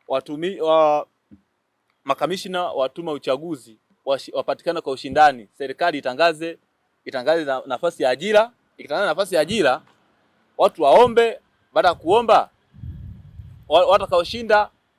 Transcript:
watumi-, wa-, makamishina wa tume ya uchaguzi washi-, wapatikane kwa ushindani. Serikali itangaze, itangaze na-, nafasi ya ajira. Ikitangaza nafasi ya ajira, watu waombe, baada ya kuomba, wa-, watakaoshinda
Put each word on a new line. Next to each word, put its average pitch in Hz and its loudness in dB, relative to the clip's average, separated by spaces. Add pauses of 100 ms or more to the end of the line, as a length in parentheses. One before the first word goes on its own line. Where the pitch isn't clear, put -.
watumi-, 151 -6
wa-, 156 2 (960)
makamishina 180 -4
wa 131 -4
tume 170 -12
ya 151 -6
uchaguzi 135 -8 (280)
washi-, 135 -4
wapatikane 143 -6
kwa 139 -8
ushindani. 135 2 (100)
Serikali 143 -4
itangaze, 156 -2 (460)
itangaze 139 -2
na-, 131 -4
nafasi 147 -4
ya 127 2
ajira. 208 0 (240)
Ikitangaza 151 -4
nafasi 185 -2
ya 156 4
ajira, 156 0 (760)
watu 180 0
waombe, 226 4 (320)
baada 175 2
ya 165 0
kuomba, 196 2 (1160)
wa-, 175 4
watakaoshinda 202 0 (280)